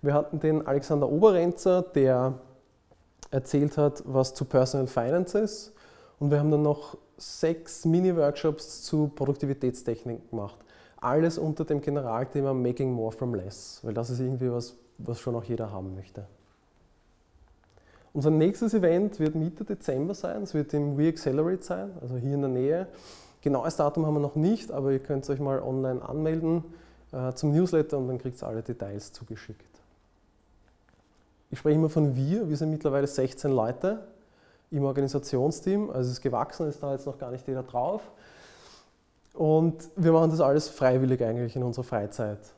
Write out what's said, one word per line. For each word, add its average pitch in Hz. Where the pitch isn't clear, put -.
Wir 143
hatten 151
den 156
Alexander 143
Oberrenzer, 180
der 131
erzählt 143
hat, 147
was 131
zu -
Personal 131
Finances. 180
Und 143
wir 147
haben 151
dann 151
noch 151
sechs -
Mini-Workshops 160
zu 151
Produktivitätstechniken 127
gemacht. 101
Alles 160
unter 156
dem 147
Generalthema 135
Making 123
More 113
from 120
Less, -
weil 110
das 117
ist 127
irgendwie 127
was, 120
was 120
schon 120
auch 117
jeder 110
haben 95
möchte. 95
Unser 147
nächstes 196
Event 185
wird 156
Mitte 165
Dezember 170
sein, 208
es 185
wird 151
im 143
WeAccelerate 160
sein, 190
also 127
hier 135
in 143
der 139
Nähe. 147
Genaues 143
Datum 156
haben 151
wir 151
noch 143
nicht, 185
aber 135
ihr 135
könnt 135
euch 135
mal 139
online 131
anmelden, 160
äh, 127
zum 147
Newsletter 156
und 131
dann 127
kriegt 127
ihr -
alle 113
Details 101
zugeschickt. -
Ich -
spreche 151
immer 160
von 151
wir, 165
wir 151
sind 156
mittlerweile 143
sechzehn 139
Leute 131
im 143
Organisationsteam, 139
also 131
es 127
ist -
gewachsen, 127
ist 147
da 139
jetzt 135
noch 135
gar 123
nicht 127
jeder 131
drauf. 147
Und 160
wir 165
machen 160
das 160
alles 147
freiwillig 131
eigentlich 117
in 131
unserer 123
Freizeit. 107